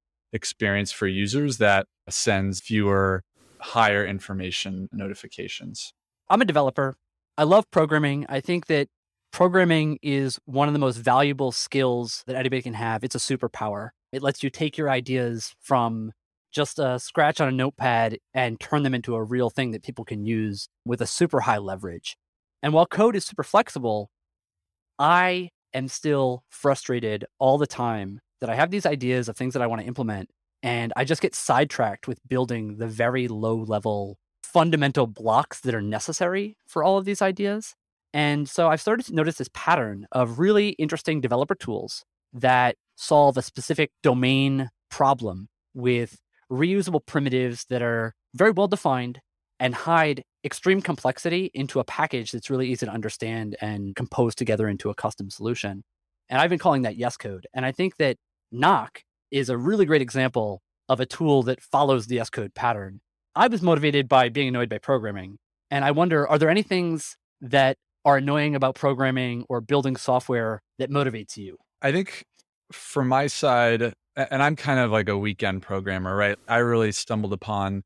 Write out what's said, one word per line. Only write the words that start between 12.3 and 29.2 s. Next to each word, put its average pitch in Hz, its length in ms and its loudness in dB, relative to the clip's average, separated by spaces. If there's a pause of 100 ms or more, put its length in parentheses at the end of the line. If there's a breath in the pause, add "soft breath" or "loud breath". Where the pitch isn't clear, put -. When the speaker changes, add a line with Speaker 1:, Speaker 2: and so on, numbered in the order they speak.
Speaker 2:
anybody 127 260 -2
can 120 140 -8
have. 113 280 -4
It's 131 120 -6
a - 20 -4
superpower. 110 720 -6 (220)
It 135 100 -8
lets 139 220 -2
you 135 80 -2
take 151 260 -6
your 147 140 -2
ideas 123 680 -4
from 113 520 -2 (400)
just - 260 -4
a 127 220 -2
scratch 156 420 0
on 147 60 2
a 127 40 0
notepad 127 680 0 (120)
and 123 280 -2
turn 147 240 -2
them 131 100 0
into 120 220 -4
a 113 80 -4
real 120 260 0
thing 127 220 -4
that 110 100 -10
people - 240 -12
can 104 180 -8
use 110 460 -4 (160)
with 117 160 -4
a 113 60 -2
super 160 320 0
high 117 180 2
leverage. 95 580 -10 (460)
And 147 120 0
while 165 120 6
code 214 300 2
is 190 100 -4
super - 160 -8
flexible, 120 680 -2 (880)
I 180 500 4 (240)
am 131 140 -4
still 135 640 0
frustrated 117 720 -2 (140)
all 135 180 4
the 147 80 0
time 110 540 -4 (200)
that 117 120 -4
I 113 40 -2
have 156 140 2
these 196 160 -2
ideas 127 420 0